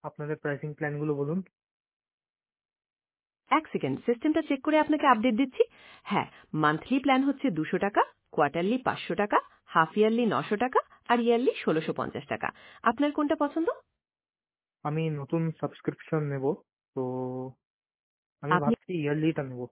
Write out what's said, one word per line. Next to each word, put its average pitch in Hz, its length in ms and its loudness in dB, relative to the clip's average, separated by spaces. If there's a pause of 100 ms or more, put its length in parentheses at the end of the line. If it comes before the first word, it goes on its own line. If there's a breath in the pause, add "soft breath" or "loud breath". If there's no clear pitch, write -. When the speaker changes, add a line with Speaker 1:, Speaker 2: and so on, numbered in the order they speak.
Speaker 1:
আপনাদের 151 400 -8
প্রাইসিং 147 340 -4
প্ল্যানগুলো 147 440 -2
বলুন। 156 180 -2 (2000)
Speaker 2:
এক 302 120 2 (100)
সেকেন্ড, 147 220 -2 (120)
সিস্টেমটা 302 420 0
চেক 277 160 0
করে 311 180 2
আপনাকে 302 300 0
আপডেট 226 280 2
দিচ্ছি। 277 220 2 (480 loud breath)
হ্যাঁ, 185 160 0 (360 loud breath)
মান্থলি 156 420 0
প্ল্যান 269 220 4
হচ্ছে 277 200 -2 (120)
দুশো 156 260 -2
টাকা, 208 160 2 (340)
কোয়ার্টারলি 165 420 0 (100)
পাঁচশো - 340 -4
টাকা, 208 160 2 (360 soft breath)
হাফ 165 260 4
ইয়ারলি 226 340 4
নশো 147 300 0
টাকা 262 160 2 (320 soft breath)
আর 240 140 4
ইয়ারলি 240 280 4 (100)
ষোলোশো 160 360 0
পঞ্চাশ - 340 -6
টাকা। - 140 -6 (420 loud breath)
আপনার 285 280 0
কোনটা 302 280 0
পছন্দ? 330 240 -2 (1200)
Speaker 1:
আমি 160 140 -2 (180)
নতুন 165 200 -2 (200)
সাবস্ক্রিপশন - 600 -6 (100)
নেব, 135 140 -4 (500)
তো 135 60 -4 (1400)
আমি 147 140 -2
Speaker 2:
আপনি 180 180 2
Speaker 1:
ভাবছি - 180 -10 (100)
ইয়ারলিটা 156 460 0
নেব। 123 120 -10 (100)